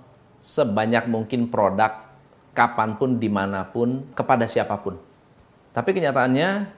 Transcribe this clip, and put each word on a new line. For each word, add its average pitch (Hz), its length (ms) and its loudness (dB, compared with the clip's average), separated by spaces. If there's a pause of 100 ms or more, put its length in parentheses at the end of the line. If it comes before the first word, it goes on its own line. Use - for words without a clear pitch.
(460)
sebanyak 113 640 0
mungkin 117 400 -2
produk 107 560 2 (480)
kapanpun, 120 640 0
dimanapun, 110 960 -2
kepada 120 320 2
siapapun. 101 560 -4 (720)
Tapi 120 240 -2
kenyataannya, 151 800 0